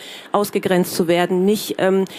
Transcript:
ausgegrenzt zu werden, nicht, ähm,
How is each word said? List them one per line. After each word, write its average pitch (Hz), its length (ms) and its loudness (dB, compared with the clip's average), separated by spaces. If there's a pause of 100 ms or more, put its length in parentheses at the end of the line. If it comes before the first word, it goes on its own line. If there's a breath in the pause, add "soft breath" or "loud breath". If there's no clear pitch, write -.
(320 loud breath)
ausgegrenzt 196 640 0
zu 175 120 0
werden, 180 360 2
nicht, 208 360 0
ähm, 190 260 2 (140 loud breath)